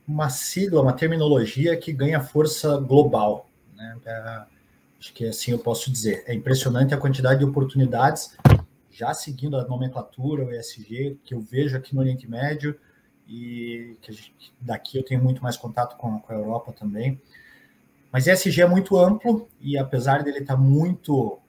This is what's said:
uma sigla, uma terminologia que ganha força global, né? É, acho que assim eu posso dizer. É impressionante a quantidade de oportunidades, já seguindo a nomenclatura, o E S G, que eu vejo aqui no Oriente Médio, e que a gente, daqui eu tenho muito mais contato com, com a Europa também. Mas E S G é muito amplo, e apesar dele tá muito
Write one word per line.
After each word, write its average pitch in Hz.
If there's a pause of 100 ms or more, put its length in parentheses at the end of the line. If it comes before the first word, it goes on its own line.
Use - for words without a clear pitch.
uma 151
sigla, 175
uma 127
terminologia 151
que 160
ganha 143
força 151
global, 123 (260)
né? 113
É, 113 (560)
acho -
que 117
assim 113
eu 117
posso 117
dizer. 110
É 120
impressionante 131
a 139
quantidade 135
de 139
oportunidades, 135 (540)
já 127
seguindo 139
a 123
nomenclatura, 131
o 120
E 120
S 113
G, 120
que -
eu 117
vejo 131
aqui 131
no 135
Oriente 127
Médio, 147 (480)
e 117
que -
a 107
gente, -
daqui 120
eu -
tenho 127
muito 127
mais 123
contato 120
com, 110
com -
a 110
Europa 110
também. 113 (920)
Mas 131
E 180
S 190
G 147
é 175
muito 190
amplo, 214 (120)
e 139
apesar 135
dele 143
tá 139
muito 139 (100)